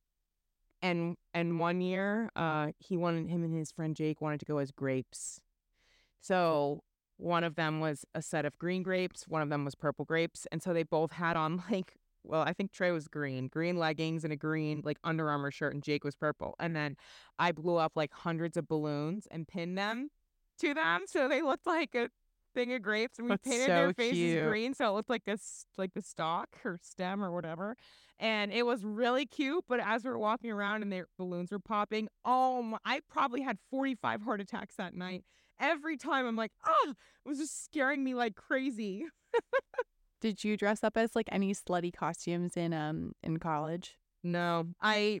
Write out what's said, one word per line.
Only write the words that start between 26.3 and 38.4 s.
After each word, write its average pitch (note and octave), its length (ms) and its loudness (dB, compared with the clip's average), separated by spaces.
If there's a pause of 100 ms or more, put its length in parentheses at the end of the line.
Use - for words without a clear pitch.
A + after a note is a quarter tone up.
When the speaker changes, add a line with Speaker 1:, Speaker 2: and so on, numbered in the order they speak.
Speaker 1:
or F3 180 -4
stem F#3+ 400 -4
or F#3+ 80 -2
whatever. F3 460 -4 (420)
And G#3 360 0
it A#3 120 2
was A#3+ 200 0
really A#3+ 400 2
cute, D4 420 -2
but B3 140 2
as G#3+ 240 0
we C4 40 -2
were A#3 80 -2
walking A3+ 320 0
around G#3 320 -2
and G3+ 80 -4
their F#3 180 -4 (100)
balloons F3+ 340 -4
were G3+ 80 -4
popping, G#3+ 480 -2 (160)
oh B3+ 400 4
my, A3 220 -4
I B3+ 240 0
probably C#4 320 0
had C4 160 -2 (120)
forty-five C4 520 0
heart G#3+ 180 -2
attacks G3 380 -8
that F#3 160 -8
night. F3+ 320 -8 (340)
Every D4+ 380 0
time C4+ 280 0
I'm A3+ 120 -2
like, A3+ 160 -4 (120)
"Oh," C5+ 280 4 (320)
it - 20 -8
was C#4 120 -4
just - 260 -6
scaring C#4 400 0
me C4 80 0
like A#3+ 220 0
crazy. A#3 680 -2 (280)